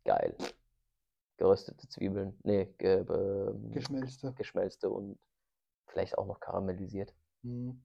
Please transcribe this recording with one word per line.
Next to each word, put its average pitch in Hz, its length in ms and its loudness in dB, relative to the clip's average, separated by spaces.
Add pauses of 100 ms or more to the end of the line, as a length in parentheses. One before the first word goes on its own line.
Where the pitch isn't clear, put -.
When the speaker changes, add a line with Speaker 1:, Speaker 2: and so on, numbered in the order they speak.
Speaker 1:
Geil. - 300 4 (1040)
Geröstete - 500 4
Zwiebeln. 98 560 -4
Ne, 98 220 4 (120)
ge-, 95 300 4
ähm, 104 640 0
Speaker 2:
Geschmelzte. 131 640 -6
Speaker 1:
geschmelzte 95 540 -2
und 98 280 -6 (680)
vielleicht - 320 -4
auch 101 80 0
noch 98 140 -8
karamellisiert. 98 720 -4 (300)
Speaker 2:
Mhm, 123 400 -6